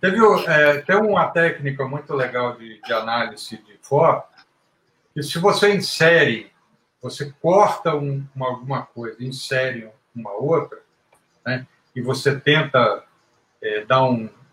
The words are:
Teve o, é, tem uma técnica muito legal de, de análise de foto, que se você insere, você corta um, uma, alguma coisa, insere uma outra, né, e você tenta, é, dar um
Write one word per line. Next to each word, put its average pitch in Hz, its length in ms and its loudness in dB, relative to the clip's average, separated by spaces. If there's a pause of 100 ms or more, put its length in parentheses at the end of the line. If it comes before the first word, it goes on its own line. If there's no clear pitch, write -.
Teve 196 220 2
o, 208 160 8 (100)
é, 147 340 4
tem 185 120 0
uma 196 320 2
técnica 143 580 -2
muito 143 300 -8
legal 123 420 -2
de, 113 240 -20
de - 120 -6
análise 113 640 -4
de - 260 -20
foto, - 460 2 (840)
que 143 120 -8
se 170 160 -8
você 202 340 4
insere, 160 800 2 (500)
você 135 400 -10
corta 180 540 2
um, 139 360 -4
uma, 131 140 -6
alguma 127 400 -6
coisa, 117 380 -12
insere 127 640 -6 (260)
uma 110 200 -12
outra, 143 440 -2 (680)
né, 127 220 -6 (300)
e 127 40 -8
você 131 380 -2
tenta, 131 640 2 (580)
é, 107 260 -6
dar 131 180 4
um 117 260 -2 (220)